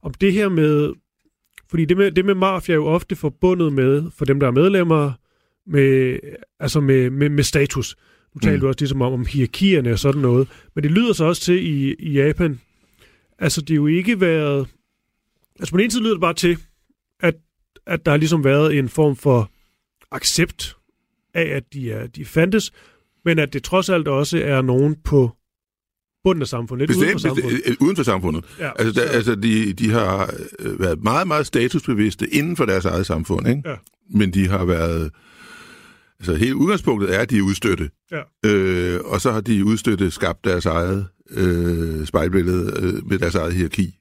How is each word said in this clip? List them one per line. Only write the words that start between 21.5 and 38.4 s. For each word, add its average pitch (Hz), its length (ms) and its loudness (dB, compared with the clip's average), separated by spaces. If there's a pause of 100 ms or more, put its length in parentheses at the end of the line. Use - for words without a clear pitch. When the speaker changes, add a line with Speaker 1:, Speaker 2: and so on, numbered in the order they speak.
Speaker 1:
at 135 80 -6 (100)
de 131 180 -8
er, 110 160 -10
de 127 180 -14
fandtes, 185 460 0 (540)
men 165 140 2
at 147 140 -2
det 139 100 -6
trods 185 260 0
alt 165 180 0
også 143 360 0
er 139 180 0
nogen 131 420 2
på 131 280 4 (920)
bunden 180 180 2
af 131 60 -4
samfundet, 123 420 -4
lidt 196 100 2
Speaker 2:
Bestemt, 196 80 4
Speaker 1:
uden 196 60 2
for - 140 -2
samfundet. 135 240 -2
Speaker 2:
bestemt, 123 300 -2
øh, 139 60 4
uden 190 80 2
for 165 80 -2
samfundet. 90 420 -2 (140)
Speaker 1:
Ja, 156 100 -6 (100)
Speaker 2:
Altså, 113 220 0
der, 120 60 0
Speaker 1:
så - 60 -2
Speaker 2:
altså 117 220 2
de, 107 380 0
de 110 160 -2
har, 98 440 0 (260)
øh, 101 200 -6
været 90 240 -2
meget, 139 240 0
meget 151 180 0
statusbevidste 117 880 0
inden 160 220 -2
for 143 100 0
deres 95 200 0
eget 90 200 0
samfund, 82 420 -2
ikke? 131 180 0
Speaker 1:
Ja. 147 100 -10 (380)
Speaker 2:
Men 101 200 2
de 92 140 2
har 92 180 -2
været... 82 460 -2 (1080)
Altså 90 160 -4
hele 120 200 0
udgangspunktet 120 600 0
er, 98 40 0
at 117 100 -2
de 120 80 0
er 101 40 2
udstødte. 95 480 -2 (220)
Speaker 1:
Ja. 156 100 -10 (280)